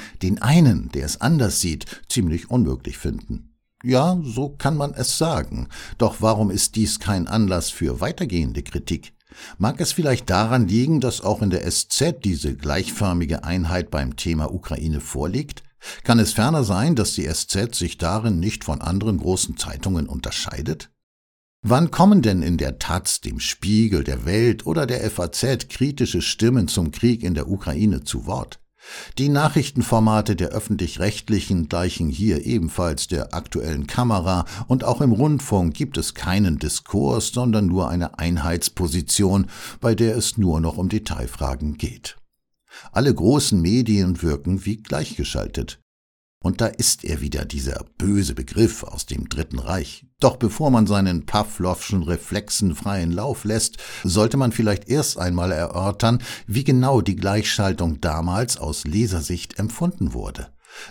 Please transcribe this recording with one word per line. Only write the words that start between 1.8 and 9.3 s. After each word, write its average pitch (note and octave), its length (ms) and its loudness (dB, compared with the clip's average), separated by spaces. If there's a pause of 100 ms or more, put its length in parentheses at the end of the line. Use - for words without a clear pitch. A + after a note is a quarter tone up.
ziemlich E2+ 400 0
unmöglich D#2+ 480 0
finden. - 560 -8 (280)
Ja, C#3+ 400 2
so C3+ 280 -4
kann - 260 -2
man C#3+ 160 -2
es - 240 -4
sagen. D3 520 -2 (280)
Doch A2 240 2
warum G#2+ 300 4
ist - 260 -2
dies G#2+ 240 0
kein F#2+ 280 0
Anlass F#2+ 420 2
für C2 320 -2
weitergehende D#2 600 -2
Kritik? - 520 -6 (420)